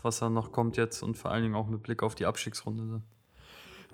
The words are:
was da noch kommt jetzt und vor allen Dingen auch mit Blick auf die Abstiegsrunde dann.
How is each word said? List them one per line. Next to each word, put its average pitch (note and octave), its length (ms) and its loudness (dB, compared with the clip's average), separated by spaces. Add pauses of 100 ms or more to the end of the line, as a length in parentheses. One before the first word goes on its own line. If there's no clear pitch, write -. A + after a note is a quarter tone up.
was A2+ 160 2
da A#2 100 2
noch A2+ 220 2
kommt A#2 260 2
jetzt A#2 260 2
und A2+ 140 0
vor - 140 -2
allen A2+ 120 4
Dingen A2 120 2
auch G#2+ 120 0
mit G#2+ 160 -2
Blick A#2 180 -2
auf A2 140 2
die - 100 0
Abstiegsrunde A2+ 580 -2
dann. A2+ 200 -4 (920)